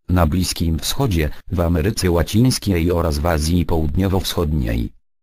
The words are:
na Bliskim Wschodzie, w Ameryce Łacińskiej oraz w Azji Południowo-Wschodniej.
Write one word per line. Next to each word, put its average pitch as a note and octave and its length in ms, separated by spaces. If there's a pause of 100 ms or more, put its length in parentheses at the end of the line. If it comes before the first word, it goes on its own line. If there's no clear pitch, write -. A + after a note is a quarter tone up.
na F2 180
Bliskim E2+ 520
Wschodzie, E2 500 (220)
w F2 80
Ameryce F2 520
Łacińskiej F2+ 800
oraz E2 280
w D2 60
Azji E2 400
Południowo-Wschodniej. D#2 1200 (340)